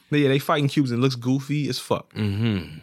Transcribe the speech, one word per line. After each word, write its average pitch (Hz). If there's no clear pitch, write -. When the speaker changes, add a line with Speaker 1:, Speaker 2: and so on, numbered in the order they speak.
Speaker 1:
But 147
yeah, 143
they 135
fighting 151
cubes 135
and 120
it -
looks 131
goofy 135
as 127
fuck. -
Speaker 2:
Mm-hmm. 101